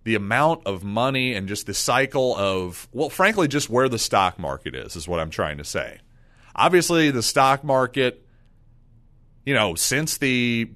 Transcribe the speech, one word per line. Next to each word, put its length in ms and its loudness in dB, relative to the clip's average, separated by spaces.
the 100 0
amount 520 0
of 180 -6
money 500 -2
and 140 -6
just 180 -8
the 80 -6
cycle 640 0
of, 560 -2
well, 160 -4
frankly, 400 2
just 220 -2
where 180 2
the 100 -4
stock 400 2
market 360 -8
is, 200 -12
is 140 -10
what 100 -2
I'm 120 -4
trying 280 -4
to 60 -12
say. 340 -8
Obviously, 560 4
the 120 0
stock 420 4
market, 600 0
you 100 -2
know, 200 2
since 440 -2
the, 580 0